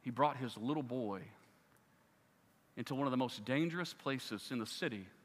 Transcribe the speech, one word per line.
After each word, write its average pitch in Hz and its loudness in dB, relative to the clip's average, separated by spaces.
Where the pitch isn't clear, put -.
He 131 -4
brought 131 4
his 123 -4
little 139 0
boy 117 -2
into 123 -4
one 139 2
of 131 2
the 127 4
most 120 0
dangerous 160 2
places - -4
in 127 0
the 110 0
city 107 -4